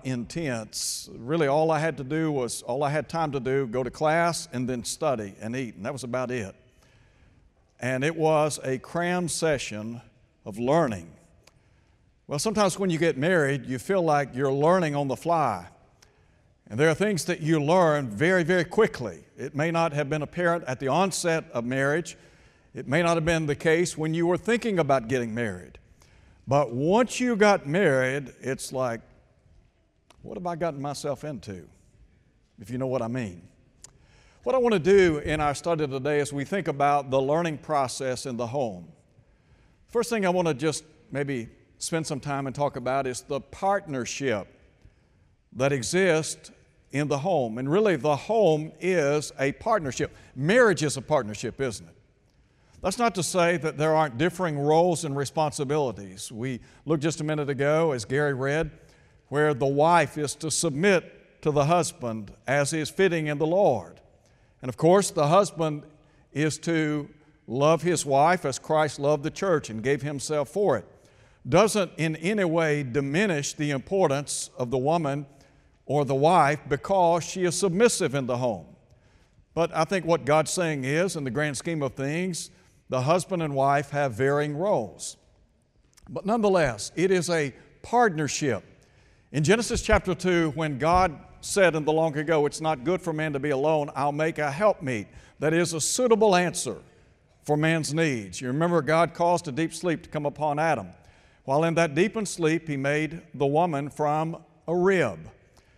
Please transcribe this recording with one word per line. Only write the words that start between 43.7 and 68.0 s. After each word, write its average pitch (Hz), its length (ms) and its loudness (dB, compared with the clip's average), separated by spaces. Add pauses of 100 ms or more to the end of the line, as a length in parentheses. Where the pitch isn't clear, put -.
that 131 180 0
exists 160 800 0 (400)
in 147 160 -2
the 143 100 0
home. 135 400 -2
And 131 100 -4
really, 190 280 4
the 147 200 0
home 156 640 2
is 151 600 0
a 139 140 0
partnership. 156 640 -2 (200)
Marriage 175 480 4
is 147 120 0
a 135 60 -8
partnership, 110 580 -4
isn't 117 280 -6
it? - 80 -20 (880)
That's 196 160 -4
not 233 160 2
to 175 80 -2
say 175 340 2
that 147 220 -4
there 156 160 4
aren't 147 240 0
differing 170 400 0
roles 160 460 4
and 139 120 -4
responsibilities. 131 1120 -4
We 123 280 -8 (260)
looked 147 160 0
just 156 180 -2
a 151 40 -6
minute 151 260 -2
ago, 147 440 2
as 117 120 -6
Gary 143 300 0
read, 143 340 -2 (600)
where 151 260 2
the 131 100 -2
wife 151 540 4
is 143 160 -4
to 156 160 -6
submit 170 880 0
to 156 80 0
the 143 160 4
husband 120 640 0 (140)
as 143 280 0
is 156 180 -4
fitting 170 340 2
in 147 140 -4
the 156 80 0
Lord. 139 540 2 (600)
And 131 80 -8
of 120 80 -8
course, 185 340 4
the 151 160 2
husband 160 560 2 (500)
is 147 260 -2
to 151 480 -2 (380)
love 151 380 2
his 165 200 0